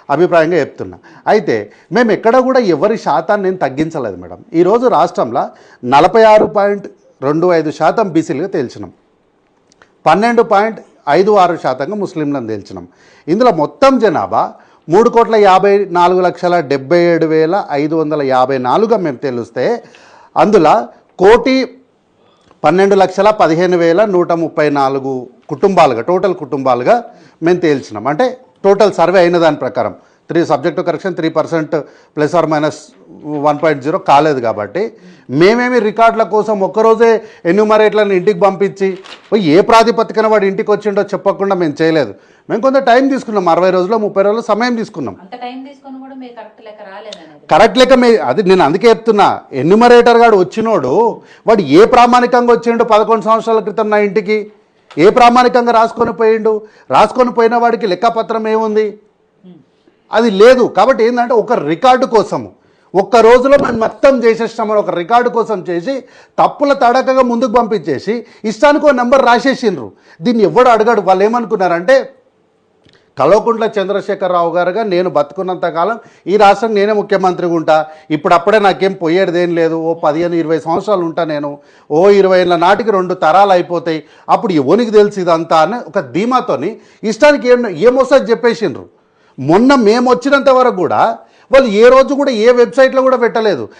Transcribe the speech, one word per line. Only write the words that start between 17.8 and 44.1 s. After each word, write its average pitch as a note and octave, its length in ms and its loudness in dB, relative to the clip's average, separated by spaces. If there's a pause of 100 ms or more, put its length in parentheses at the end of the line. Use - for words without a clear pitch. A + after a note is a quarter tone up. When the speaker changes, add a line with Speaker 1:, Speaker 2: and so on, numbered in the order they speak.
Speaker 1:
వందల D3+ 280 -2
యాభై C3 360 0
నాలుగుగా F3+ 380 0
మేము D#3+ 200 -4
తేలిస్తే, C3 680 -6 (520)
అందులో G3 520 2 (300)
కోటి A#3+ 600 2 (840)
పన్నెండు F#3+ 300 2
లక్షల G3 360 2
పదిహేను F3+ 460 0
వేల E3+ 280 2
నూట F3 280 0
ముప్పై D#3+ 380 -2
నాలుగు C3+ 580 -4 (200)
కుటుంబాలుగా, D#3 520 0
టోటల్ F3+ 340 -2
కుటుంబాలుగా C3 680 -2 (380)
మేము F3 160 0
తేల్చినాం. B2+ 480 -4
అంటే B3 340 -4 (240)
టోటల్ G3 280 2
సర్వే F3+ 280 2
అయిన E3+ 180 2
దాని D#3 180 2
ప్రకారం A#2 380 -6 (360)
త్రీ E3 120 0
subject D3+ 300 -2
to F3 80 -6
correction, E3+ 340 -6
త్రీ D#3+ 140 -4
పర్సెంట్ D#3 460 -4 (440)
plus D3+ 120 -2
or E3 140 0
minus D3+ 280 -2 (520)
వన్ D3 380 -4
పాయింట్ D3+ 200 -2
జీరో D#3+ 160 -4
కాలేదు. D3 420 2
కాబట్టి A2 520 -6 (380)
మేమేమి A#3 480 2
రికార్డుల A3 440 0
కోసం G#3 380 -2
ఒక్కరోజే A3 640 2 (220)
ఎన్యూమరేట్లను G#3 680 2
ఇంటికి F3+ 280 -2
పంపించి, F#3+ 580 -2 (360)
"ఓ, - 20 2
ఏ F3 240 2
ప్రాతిపదికన A3 640 0
వాడు G#3+ 180 0
ఇంటికి G3 260 -4
వచ్చిండో G3+ 320 -2
చెప్పకుండా G3 540 -4
మేము D#3+ 260 -2
చేయలేదు." D#3 320 0 (360)
మేము G#3 120 -4
కొంత C4+ 160 0
టైమ్ C4 320 2
తీసుకున్నాం, G#3+ 380 -4
అరవై F3 220 2
రోజులు, F#3 260 0
ముప్పై G3+ 260 -2